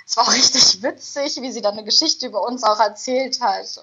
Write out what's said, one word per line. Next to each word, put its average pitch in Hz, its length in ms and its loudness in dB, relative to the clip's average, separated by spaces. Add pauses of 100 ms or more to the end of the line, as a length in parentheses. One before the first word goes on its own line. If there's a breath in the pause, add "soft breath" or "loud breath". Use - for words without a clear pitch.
es - 80 -6
war 233 100 4
auch 214 80 2
<laughs> - 0 -
richtig 247 500 4
witzig, 285 580 -4
wie 262 100 -8
sie 240 100 -8
dann 202 120 2
eine 214 100 -12
Geschichte 254 440 0
über 208 200 -4
uns 247 160 -6
auch 214 160 4
erzählt 254 640 -2
hat 196 420 -2